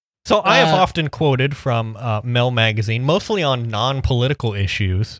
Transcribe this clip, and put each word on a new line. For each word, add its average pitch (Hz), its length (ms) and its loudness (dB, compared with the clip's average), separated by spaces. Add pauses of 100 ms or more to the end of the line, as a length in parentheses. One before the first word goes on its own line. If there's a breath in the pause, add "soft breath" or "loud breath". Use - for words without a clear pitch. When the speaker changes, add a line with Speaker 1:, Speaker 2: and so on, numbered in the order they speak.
(260)
Speaker 1:
So 214 160 2
I 208 140 2
have 233 180 4
Speaker 2:
Uh, 180 40 4
Speaker 1:
often 160 300 2
quoted 139 480 0
from, 113 420 -2
uh, 110 260 -4
Mel 123 260 2
magazine, 113 540 0
mostly 190 380 0
on 127 260 0
non-political 123 840 0
issues, 98 640 -2